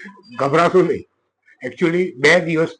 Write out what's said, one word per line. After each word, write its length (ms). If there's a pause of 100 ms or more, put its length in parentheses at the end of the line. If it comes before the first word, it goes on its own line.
(360)
ગભરાશો 460
નહીં. 220 (640)
Actually, 480
બે 260
દિવસ 280 (120)